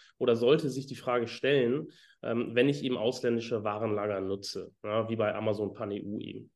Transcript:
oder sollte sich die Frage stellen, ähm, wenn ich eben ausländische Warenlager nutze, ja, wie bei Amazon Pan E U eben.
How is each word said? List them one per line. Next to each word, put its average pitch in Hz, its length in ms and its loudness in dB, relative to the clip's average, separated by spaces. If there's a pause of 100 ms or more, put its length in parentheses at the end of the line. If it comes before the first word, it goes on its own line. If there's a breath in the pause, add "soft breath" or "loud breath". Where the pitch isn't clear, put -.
(180 soft breath)
oder 123 180 4
sollte 139 340 4
sich 131 180 -6
die 123 100 -10
Frage 120 300 0
stellen, 135 600 2 (340 soft breath)
ähm, 117 320 -2
wenn 123 140 6
ich 143 160 0
eben 127 140 0
ausländische 117 640 0
Warenlager 104 560 0
nutze, 95 540 -6 (100)
ja, 107 240 0
wie 113 80 -2
bei 107 180 2
Amazon 104 400 0
Pan 104 180 -6
E 101 100 -4
U 101 180 -6
eben. - 360 -12